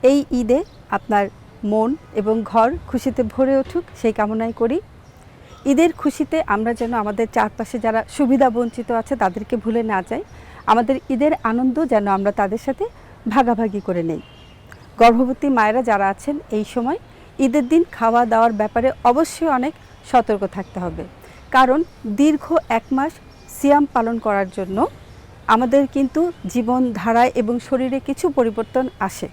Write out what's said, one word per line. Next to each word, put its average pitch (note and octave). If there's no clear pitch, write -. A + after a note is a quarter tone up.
এই C#4
ঈদে A#3+
আপনার G3+
মন A3
এবং G#3+
ঘর A3+
খুশিতে B3+
ভরে C4
উঠুক, E4+
সেই A3+
কামনাই A3
করি। A#3
ঈদের D4
খুশিতে D4+
আমরা A3
যেন A#3
আমাদের G#3
চারপাশে A3
যারা A3
সুবিধা C4+
বঞ্চিত A#3
আছে, B3
তাদেরকে G3+
ভুলে A3+
না F#3+
যাই। D4
আমাদের A#3+
ঈদের C#4+
আনন্দ B3
যেন G#3
আমরা G3
তাদের G3+
সাথে C#4
ভাগাভাগি A3+
করে F3
নেই। D#3+
গর্ভবতী B3
মায়েরা A3
যারা G3+
আছেন, C#4+
এই G#3+
সময় B3+
ঈদের C4
দিন E4
খাওয়া A#3
দাওয়ার A3+
ব্যাপারে A#3
অবশ্যই D#4
অনেক C4+
সতর্ক G#3+
থাকতে G3
হবে, E3
কারণ C4
দীর্ঘ D4+
এক A3+
মাস C#4
সিয়াম C#4+
পালন A#3
করার G3
জন্য F#3+
আমাদের B3
কিন্তু C#4
জীবনধারায় A#3+
এবং A3+
শরীরে C4
কিছু C#4
পরিবর্তন A3+
আসে। -